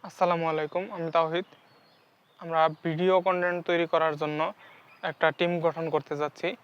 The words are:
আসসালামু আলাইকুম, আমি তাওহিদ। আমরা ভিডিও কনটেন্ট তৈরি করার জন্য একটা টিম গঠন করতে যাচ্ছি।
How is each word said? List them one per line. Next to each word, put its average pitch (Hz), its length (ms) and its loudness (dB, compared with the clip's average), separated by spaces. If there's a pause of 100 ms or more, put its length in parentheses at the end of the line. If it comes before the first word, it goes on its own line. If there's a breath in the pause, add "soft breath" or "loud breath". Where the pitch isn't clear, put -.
আসসালামু 170 420 0
আলাইকুম, 156 320 -2 (120)
আমি 165 220 -4
তাওহিদ। 165 300 0 (920)
আমরা 165 200 0 (240)
ভিডিও 175 280 2 (120)
কনটেন্ট 180 340 0 (100)
তৈরি 170 240 2
করার 160 280 2
জন্য 151 180 -2 (720 loud breath)
একটা 160 180 0 (100)
টিম 175 140 0 (140)
গঠন 165 280 -2
করতে 151 280 -2
যাচ্ছি। 160 260 -6 (160)